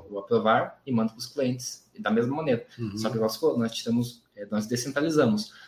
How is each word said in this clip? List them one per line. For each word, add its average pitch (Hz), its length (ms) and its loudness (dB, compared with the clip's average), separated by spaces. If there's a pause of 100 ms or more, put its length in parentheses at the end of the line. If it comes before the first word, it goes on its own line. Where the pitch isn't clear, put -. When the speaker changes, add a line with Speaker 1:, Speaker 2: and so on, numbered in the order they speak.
(100)
Speaker 1:
o 101 80 -8
aprovar 110 640 2
e 135 80 -6
manda 113 200 0
pros - 140 -14
clientes, - 680 -6
e 107 80 -12
da 107 80 -2
mesma 120 260 2
maneira. 143 300 -2 (120)
Speaker 2:
Uhum. 107 200 -6
Speaker 1:
Só 110 100 -2
que, 117 60 -2
igual 110 160 0
você - 80 -8
falou, 151 200 2
nós 113 140 0
tiramos, 117 500 -2 (140)
é, 101 140 -12
nós 107 160 0
descentralizamos, 135 880 2 (140)